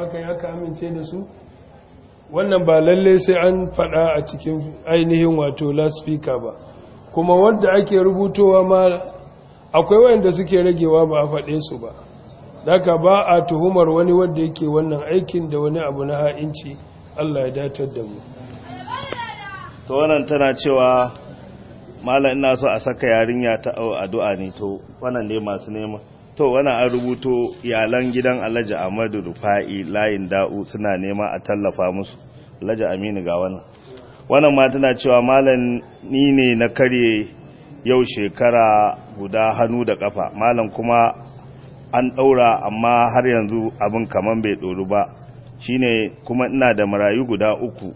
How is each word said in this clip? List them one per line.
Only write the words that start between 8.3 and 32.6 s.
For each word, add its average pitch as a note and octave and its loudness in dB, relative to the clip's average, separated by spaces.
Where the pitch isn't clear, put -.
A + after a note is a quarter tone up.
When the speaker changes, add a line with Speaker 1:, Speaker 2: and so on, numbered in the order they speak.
Speaker 1:
ma, F#3 2
akwai E3+ 4
wayanda G#3 6
suke F3+ 2
ragewa E3 4
ba D3+ 0
a D3+ 0
faɗe D3 -4
su C#3 -12
ba. A2+ -12
Daka F3 4
ba F#3+ 4
a F3 4
tuhumar E3+ 2
wani E3+ 2
wadda F3 2
yake D#3+ -4
wannan D#3 -2
aikin E3 -2
da D3 -4
wani D3+ -2
abu C#3 -6
na C#3+ -4
ha'inci. D3 -6
Allah D3 -4
ya C3 -6
datar C#3 -6
da A#2+ -10
mu. G#2 -14
Speaker 2:
To, C3 -6
wannan D3+ 0
tana C#3 0
cewa, B2+ 2
"Malam, C3+ 0
ina C3 2
so C3+ -2
a A2 0
saka B2+ -4
yarinya A2+ 2
ta, B2 -4
au, A2+ -4
addu'a G2 -4
ne." F#2+ -10
To, G2 -10
wannan B2 -6
ne A2 -4
masu G#2 -8
nema. G#2+ -10
To, C#3 2
wannan C3+ 2
an B2+ 2
rubuto B2 -2
iyalan A#2+ -2
gidan B2+ 0
Alhaji A2 -4
Ahmadu G#2 -4
Rufa'i, G2 -4
layin G2 -2
Da'u, G2 -2
suna G#2 -4
nema G2+ -4
a F2+ -8
tallafa G2 -2
musu. F#2+ -10